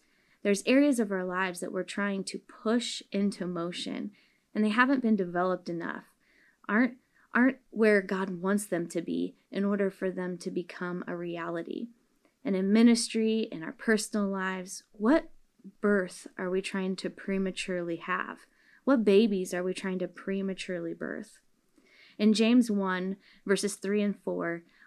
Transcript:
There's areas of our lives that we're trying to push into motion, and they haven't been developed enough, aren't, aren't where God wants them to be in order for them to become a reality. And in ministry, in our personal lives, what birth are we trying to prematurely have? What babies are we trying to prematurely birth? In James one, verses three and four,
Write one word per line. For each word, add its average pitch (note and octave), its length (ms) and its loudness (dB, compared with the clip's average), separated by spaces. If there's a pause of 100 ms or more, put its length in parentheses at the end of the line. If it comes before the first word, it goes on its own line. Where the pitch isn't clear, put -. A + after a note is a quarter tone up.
(420)
There's G3+ 240 2
areas C4 360 6
of G3+ 100 -2
our F#3 140 -2
lives F#3 340 -2
that - 140 -6
we're F#3 100 -2
trying G3 400 -2
to - 160 -8
push - 720 -2
into G3 340 0
motion, F3 680 -6 (440)
and G#3+ 80 2
they G#3+ 60 2
haven't B3+ 340 4
been A3 140 4
developed F3+ 500 -2
enough, E3+ 380 -8 (640)
aren't, A#3+ 260 2 (420)
aren't B3+ 220 4 (140)
where G#3+ 300 4
God F#3+ 400 -4
wants G3+ 240 0
them E3+ 220 -2
to E3+ 140 -4
be F3 340 -4 (160)
in G3 140 -2
order G3+ 260 0
for F#3+ 180 -4
them F3+ 300 -6
to F#3+ 100 -8
become F3+ 560 -6
a F3 100 -6
reality. E3+ 760 -8 (560)
And G3 100 0
in F#3+ 160 0
ministry, A3+ 800 4
in D#3+ 120 -10
our - 100 -10
personal G#3+ 540 0
lives, F#3+ 560 -6 (100)
what A#3 360 2 (520)
birth G3+ 440 0 (140)
are F#3 100 -4
we F#3 120 0
trying F#3+ 340 -4
to - 140 -6
prematurely F#3 880 -4
have? - 400 -6 (480)
What B3+ 180 4
babies G3 500 4
are F3+ 80 -2
we F#3 120 -2
trying F#3 260 -4
to F3+ 80 -2
prematurely F#3 840 -6
birth? - 440 -10 (800)
In G#3+ 160 6
James A3+ 380 4
one, F#3+ 460 -2 (280)
verses G3 300 0
three G#3 260 0
and G3+ 160 0
four, E3+ 460 -4 (240)